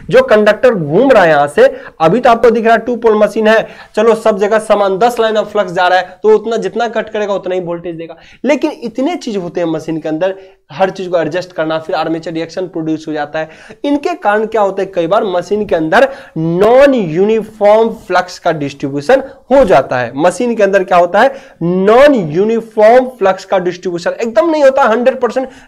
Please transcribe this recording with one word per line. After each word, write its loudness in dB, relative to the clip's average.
जो 6
कंडक्टर 2
घूम 2
रहा 6
है 4
यहाँ 2
से, 4
अभी 2
तो 4
आपको 4
दिख 0
रहा 4
है 2
टू -6
पोल 2
मशीन 0
है, 2
चलो 2
सब 0
जगह 0
समान 0
दस 0
लाइन 0
of -2
flux -4
जा 0
रहा 4
है, -6
तो 6
उतना -2
जितना -4
कट -6
करेगा -4
उतना -6
ही -4
वोल्टेज -8
देगा। -14
लेकिन -2
इतने -4
चीज -8
होते -6
हैं -2
मशीन -6
के -8
अंदर, -4
हर -2
चीज -10
को -2
एडजस्ट -6
करना, -4
फिर -8
आर्मेचर -6
रिएक्शन -8
प्रोड्यूस -6
हो -6
जाता -6
है। -6
इनके -2
कारण 0
क्या -2
होता -2
है, -6
कई -4
बार 0
मशीन -4
के -2
अंदर 2
नॉन 4
यूनिफॉर्म 2
फ्लक्स -2
का -2
डिस्ट्रीब्यूशन -2
हो 6
जाता 2
है। -4
मशीन -2
के 0
अंदर 0
क्या 0
होता 0
है, 2
नॉन 4
यूनिफॉर्म 2
फ्लक्स -2
का -2
डिस्ट्रीब्यूशन -6
एकदम -2
नहीं 2
होता 4
हंड्रेड 0
परसेंट। -2